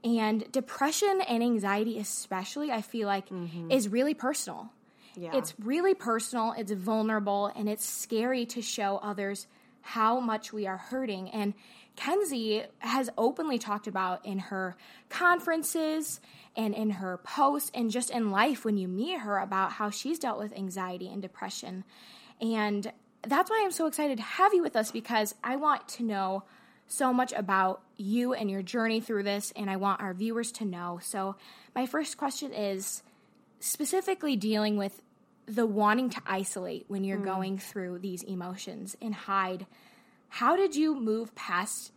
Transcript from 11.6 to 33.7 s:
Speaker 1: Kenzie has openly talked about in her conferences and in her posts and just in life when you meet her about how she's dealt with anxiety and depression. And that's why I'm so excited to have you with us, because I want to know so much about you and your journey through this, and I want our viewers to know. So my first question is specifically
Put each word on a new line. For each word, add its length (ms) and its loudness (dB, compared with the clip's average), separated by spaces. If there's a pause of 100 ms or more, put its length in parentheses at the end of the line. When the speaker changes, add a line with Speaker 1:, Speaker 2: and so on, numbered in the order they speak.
Speaker 1:
Kenzie 680 0 (160)
has 360 0
openly 420 2
talked 280 -4
about 400 -2
in 120 -4
her 380 -4 (580)
conferences 840 0 (360)
and 180 0
in 160 2
her 280 -2
posts 560 2
and 160 2
just 200 -2
in 200 0
life 340 2
when 120 2
you 120 -2
meet 320 -2
her 180 0
about 340 0
how 180 -2
she's 280 -4
dealt 200 -2
with 180 -6
anxiety 520 -6
and 140 -8
depression. 640 -10 (560)
And 520 0 (300)
that's 280 4
why 140 4
I'm 80 0
so 140 0
excited 320 0
to 40 -6
have 300 6
you 100 6
with 140 0
us, 140 2
because 440 0 (100)
I 120 0
want 320 2
to 140 -6
know 420 -2 (420)
so 260 2
much 200 2
about 480 2 (160)
you 380 0
and 160 -2
your 120 -2
journey 380 0
through 220 -2
this, 320 -2
and 160 -4
I 60 -2
want 240 0
our 120 -4
viewers 400 -2
to 120 -6
know. 380 -4
So 340 -4 (380)
my 120 0
first 320 -2
question 340 -4
is 500 -4 (580)
specifically 760 0